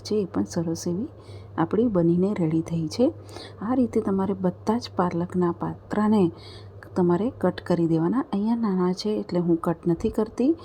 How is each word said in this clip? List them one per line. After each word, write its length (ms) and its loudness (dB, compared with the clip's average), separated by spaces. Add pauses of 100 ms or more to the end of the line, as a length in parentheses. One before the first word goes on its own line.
છે 140 0
એ 120 -2
પણ 200 -2
સરસ 380 -2
એવી 180 -4 (480)
આપણી 380 2
બનીને 340 4 (140)
રેડી 260 0
થઈ 160 -2 (100)
છે. 160 4 (540)
આ 140 -2
રીતે 280 2
તમારે 380 0
બધા 380 0
જ 140 -12
પાલકના 560 0 (100)
પાત્રાને 600 2 (760)
તમારે 280 4 (160)
કટ 240 0
કરી 260 2
દેવાના. 320 2 (100)
અહીંયા 280 0
નાના 400 2
છે 180 -2
એટલે 280 -2
હું 180 4
કટ 260 0
નથી 240 0
કરતી 340 0 (160)